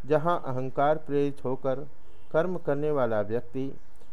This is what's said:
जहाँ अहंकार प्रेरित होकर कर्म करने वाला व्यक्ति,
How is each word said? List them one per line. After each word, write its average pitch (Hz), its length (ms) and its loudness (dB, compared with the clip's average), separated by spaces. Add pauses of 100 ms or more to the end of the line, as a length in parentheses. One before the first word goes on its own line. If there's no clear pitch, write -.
जहाँ 156 400 2
अहंकार 135 520 0
प्रेरित 143 460 0
होकर 131 360 0 (520)
कर्म 175 260 2
करने 147 320 0
वाला 120 320 2
व्यक्ति, 120 500 -2 (400)